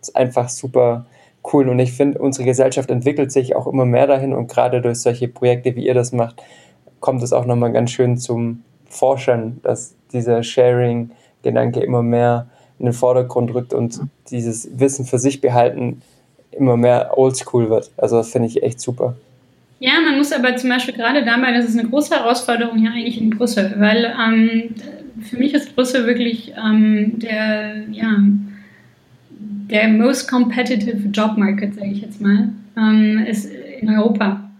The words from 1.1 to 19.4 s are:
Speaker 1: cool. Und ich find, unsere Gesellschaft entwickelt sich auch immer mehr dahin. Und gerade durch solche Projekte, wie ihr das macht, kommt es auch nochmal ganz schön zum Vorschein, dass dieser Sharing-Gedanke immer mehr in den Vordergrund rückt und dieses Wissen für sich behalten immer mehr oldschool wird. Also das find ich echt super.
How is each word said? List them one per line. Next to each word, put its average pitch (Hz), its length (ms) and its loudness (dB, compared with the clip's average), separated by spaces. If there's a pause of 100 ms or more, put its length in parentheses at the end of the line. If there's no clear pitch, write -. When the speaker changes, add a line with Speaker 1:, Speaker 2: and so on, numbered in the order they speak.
Speaker 1:
cool. 135 160 4
Und 123 100 2
ich 123 120 2
find, 143 280 0
unsere 135 260 -2
Gesellschaft 131 440 2
entwickelt 139 420 0
sich 127 240 0
auch 131 120 -2
immer 135 180 0
mehr 123 220 4
dahin. 135 260 2
Und 123 160 -4
gerade 123 320 0
durch 120 200 -2
solche 123 260 -2
Projekte, 123 480 0
wie 120 100 -6
ihr 127 80 2
das 123 180 0
macht, 117 300 -4 (580)
kommt 131 220 -2
es 120 120 -2
auch 123 120 2
nochmal 120 260 0
ganz 120 200 0
schön 123 260 2
zum 117 460 -6 (240)
Vorschein, 127 760 -2
dass - 340 -6 (180)
dieser 117 280 0
Sharing-Gedanke 120 1400 0
immer 123 200 0
mehr 120 460 0 (320)
in 123 60 -4
den 120 80 0
Vordergrund 123 600 0
rückt 123 200 -4
und 117 260 -4 (320)
dieses 117 380 -6 (100)
Wissen 135 260 0
für 127 140 -2
sich 135 220 -2
behalten 123 600 0 (500)
immer 127 260 2
mehr 120 400 2
oldschool 131 520 2
wird. 110 280 0
Also 117 200 2
das 117 140 0
find 117 140 0
ich 117 180 -2
echt 117 160 -4
super. 123 360 -4 (640)